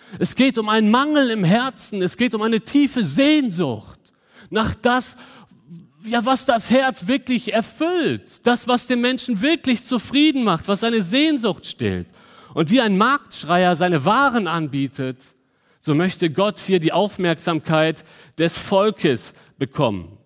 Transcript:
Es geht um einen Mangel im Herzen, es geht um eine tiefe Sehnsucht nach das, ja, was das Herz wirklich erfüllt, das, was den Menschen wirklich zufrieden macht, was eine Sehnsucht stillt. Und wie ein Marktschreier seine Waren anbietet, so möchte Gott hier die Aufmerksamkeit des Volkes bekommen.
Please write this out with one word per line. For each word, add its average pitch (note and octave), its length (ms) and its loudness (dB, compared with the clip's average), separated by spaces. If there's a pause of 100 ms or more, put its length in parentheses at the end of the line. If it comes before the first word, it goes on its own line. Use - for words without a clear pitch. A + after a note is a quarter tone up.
(200)
Es - 160 -2
geht B3+ 220 2
um G#3+ 120 -2
einen G#3+ 220 4
Mangel C#4 400 2
im A3 120 -2
Herzen, G#3+ 580 -2
es F3+ 160 -2
geht B3 180 0
um G#3 60 -4
eine A3+ 200 0
tiefe C#4 420 0
Sehnsucht F3 1080 -2 (360)
nach A3 260 -2
das, A#3+ 420 -2 (880)
ja, A3+ 220 -2
was C4 200 0
das A#3 240 0
Herz C4 380 0
wirklich B3+ 460 -2
erfüllt, A#3 920 -2
das, A#3+ 220 0
was B3 180 0
den B3 160 -2
Menschen B3 400 -2
wirklich C4 420 0
zufrieden C4+ 600 0
macht, F#3+ 240 0
was G3+ 160 -2
eine A#3 180 0
Sehnsucht A#3+ 640 0
stillt. F#2 420 -4 (460)
Und D#3 160 0
wie B3 120 4
ein G#3 160 2
Marktschreier F3+ 800 0
seine E3 280 2
Waren A#3 440 2
anbietet, C#3 720 -4 (600)
so D3+ 160 -2
möchte F3 340 0
Gott G3 300 -2
hier F#3+ 200 0
die D#3+ 120 0
Aufmerksamkeit E3 1120 0 (340)
des D#3+ 200 0
Volkes F#3+ 760 0 (240)
bekommen. G#2 680 -4